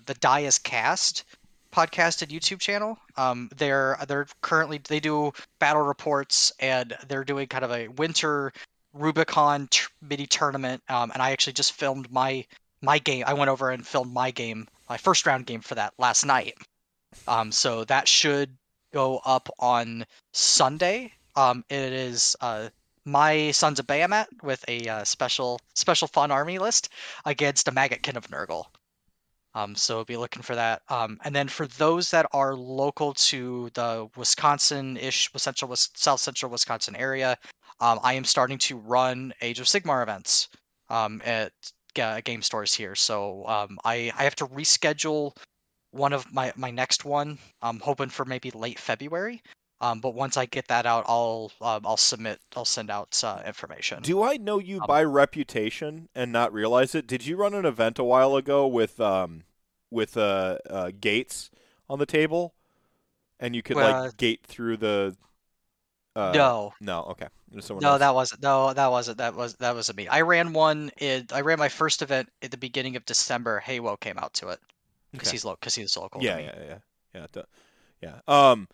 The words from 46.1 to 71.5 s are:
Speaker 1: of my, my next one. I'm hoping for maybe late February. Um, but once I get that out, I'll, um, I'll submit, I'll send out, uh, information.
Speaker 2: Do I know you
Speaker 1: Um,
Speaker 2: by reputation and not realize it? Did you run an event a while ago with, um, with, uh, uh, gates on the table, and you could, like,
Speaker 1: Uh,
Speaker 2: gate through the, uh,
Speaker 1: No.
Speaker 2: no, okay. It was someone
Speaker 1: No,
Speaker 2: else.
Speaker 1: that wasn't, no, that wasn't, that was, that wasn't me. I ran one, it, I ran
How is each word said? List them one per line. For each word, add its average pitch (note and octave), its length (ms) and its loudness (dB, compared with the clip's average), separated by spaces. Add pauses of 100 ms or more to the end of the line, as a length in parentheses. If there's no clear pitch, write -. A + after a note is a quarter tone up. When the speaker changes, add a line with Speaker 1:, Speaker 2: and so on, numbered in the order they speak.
Speaker 1:
of C3 180 -4
my, C3 240 -2
my C3 160 -8
next B2+ 340 -2
one. D3 340 -2 (220)
I'm A#2 180 -4
hoping C#3 300 -2
for C3 160 -6
maybe B2+ 260 -8
late A#2 280 -8
February. E3+ 640 -6 (380)
Um, A#2 220 -2
but A#2+ 140 -4
once C3 220 -4
I B2 100 0
get - 220 -8
that A#2+ 180 2
out, A#2 200 2
I'll, A2+ 440 0 (100)
um, A2 240 -2
I'll G#2+ 120 0
submit, A2 420 -2 (160)
I'll A#2+ 100 -6
send A2 240 -4
out, G#2 340 -6
uh, G#2+ 220 -6
information. - 560 -10
Speaker 2:
Do F#3 220 2
I C#4 140 2
know G#3 220 -4
you F#3+ 220 -8
Speaker 1:
Um, - 60 -4
Speaker 2:
by D3+ 160 6
reputation D3 1120 0
and B2 160 -4
not A#2 220 2
realize A#2+ 420 4
it? C#3+ 120 -2
Did B2 180 -4
you E3 120 -4
run G3+ 160 2
an G3 120 0
event A#2 340 0
a C3 40 0
while C3 320 6
ago C#3 300 2
with, A#2 340 2
um, F#2 440 0 (480)
with, A2+ 260 -2
uh, F#2+ 400 2 (100)
uh, F#2 320 -4
gates A2 520 -2 (360)
on C#3 120 -6
the C#3+ 80 0
table, D#3+ 480 0 (840)
and A#2+ 160 -4
you A#2 60 -4
could, C#3 160 -4
like, C3+ 160 6
Speaker 1:
Uh, C3 240 -2
Speaker 2:
gate A#2+ 300 0
through A#2 300 -4
the, G2+ 380 0 (1000)
uh, G2 180 0
Speaker 1:
No. A#2+ 480 2
Speaker 2:
no, F2+ 300 -4
okay. - 160 -12 (240)
It - 40 -20
was G2 100 -14
someone G2+ 180 -6
Speaker 1:
No, C#3+ 80 6
Speaker 2:
else. C#3 80 6
Speaker 1:
that C#3 160 6
wasn't, B2+ 260 -2
no, C3+ 320 4
that C3+ 180 4
wasn't, A#2+ 280 -2
that A#2 160 -4
was, A#2+ 200 -6
that A#2+ 200 -2
wasn't A2 220 -6
me. G#2 100 -8
I D3+ 140 4
ran E3+ 320 4
one, D3+ 440 2
it, C3 340 -2
I C3+ 100 0
ran D#3 180 2